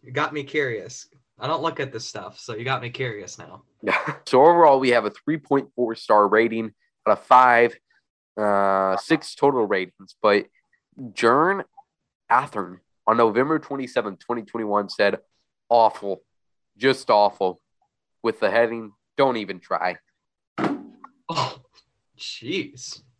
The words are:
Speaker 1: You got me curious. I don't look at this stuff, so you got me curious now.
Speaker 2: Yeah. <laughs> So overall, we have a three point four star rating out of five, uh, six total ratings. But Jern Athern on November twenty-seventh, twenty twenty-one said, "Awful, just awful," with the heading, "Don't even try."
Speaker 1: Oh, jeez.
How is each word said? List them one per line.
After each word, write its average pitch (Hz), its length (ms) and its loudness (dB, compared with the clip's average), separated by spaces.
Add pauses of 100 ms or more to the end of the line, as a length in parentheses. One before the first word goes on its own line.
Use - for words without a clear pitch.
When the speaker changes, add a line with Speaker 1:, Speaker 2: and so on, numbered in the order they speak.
Speaker 1:
You 123 100 -20
got 147 220 -4
me 147 100 -8
curious. 127 640 -8 (320)
I 123 80 -8
don't 143 140 -4
look 160 180 -6
at 135 120 -6
this 113 140 -12
stuff, - 340 -16
so 113 160 -14
you 117 80 -12
got 127 180 -4
me 120 80 -10
curious 117 480 -10
now. 85 260 -20 (200)
Speaker 2:
Yeah. - 160 -2 (200)
<laughs> - 60 -20
So 127 160 4
overall, 160 380 6
we 131 100 0
have 117 160 2
a 104 60 -4
three - 260 -6
point 139 380 -2
four 117 200 -4
star 104 320 2
rating 110 440 0 (340)
out 107 120 2
of - 80 -20
five, 123 520 6 (600)
uh, 98 600 0
six - 380 -4
total 135 300 0
ratings. 95 560 -6
But 104 260 2 (520)
Jern 135 640 0 (680)
Athern 110 480 -2 (260)
on 110 120 2
November 123 420 2
twenty-seventh, 123 600 -6
twenty 117 240 -8
twenty-one 104 460 -4
said, 101 300 0 (500)
"Awful, 107 540 2 (540)
just 127 320 -2
awful," 101 520 2 (640)
with 113 160 -4
the 107 100 0
heading, 113 440 -2 (240)
"Don't 131 200 2
even 95 220 -10
try." 87 380 -6 (1300)
Speaker 1:
Oh, - 300 -6 (580)
jeez. - 840 -12 (180)